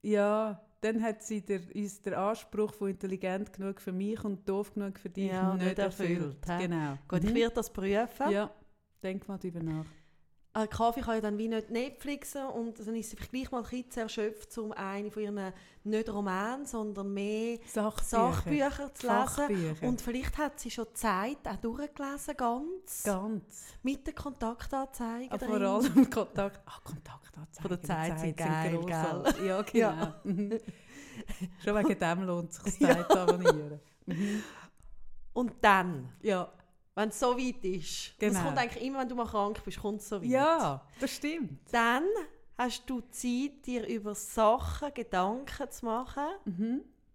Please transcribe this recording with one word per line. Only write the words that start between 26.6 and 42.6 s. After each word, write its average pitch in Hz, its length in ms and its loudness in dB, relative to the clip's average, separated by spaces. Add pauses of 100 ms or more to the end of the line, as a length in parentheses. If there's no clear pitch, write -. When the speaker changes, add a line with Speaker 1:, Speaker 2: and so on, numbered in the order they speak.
Speaker 1:
ah, - 180 -16
Kontaktanzeige. - 840 -12
Speaker 2:
Von - 20 -2
der 175 120 -4
Zeit 165 380 0
sind - 0 -
Speaker 1:
Zeit - 0 -
sind 160 160 -2
Speaker 2:
geil, 160 420 2
Speaker 1:
grossartig. 165 580 0
Speaker 2:
gell? 190 120 -2
Speaker 1:
Ja, 190 140 0
genau. 220 260 4
Speaker 2:
Ja. 160 340 -4
Speaker 1:
Mhm. 202 380 -2 (1040)
Schon 208 120 2
wegen 202 220 4
dem 175 240 2
lohnt 175 300 -2
es - 100 -14
sich, - 160 -4
Speaker 2:
<laughs> - 0 -
Ja. 262 160 8
Speaker 1:
Zeit - 160 2
zu - 80 12
abonnieren. 147 600 4 (260)
Mhm. 202 360 -2 (880)
Speaker 2:
Und 240 200 0 (100)
dann? 180 500 6 (100)
Speaker 1:
Ja. 185 300 0 (440)
Speaker 2:
Wenn 214 120 2
es 214 100 -6
so 247 180 4
weit 254 280 -2
ist. - 560 -4
Und 214 80 4
es 196 60 4
Speaker 1:
Genau. 180 100 2
Speaker 2:
kommt 269 140 2
eigentlich 233 260 0
immer, 269 160 -2
wenn 254 80 0
du 247 80 -4
mal 233 100 0
krank 208 380 0
bist, - 160 -8
kommt 208 200 -4
es - 80 -14
so 202 140 -4
weit. 240 60 -2
Speaker 1:
Ja, 254 580 4 (140)
das 269 100 0
stimmt. 285 480 -4 (140)
Speaker 2:
Dann 240 320 4 (520)
hast 240 320 -2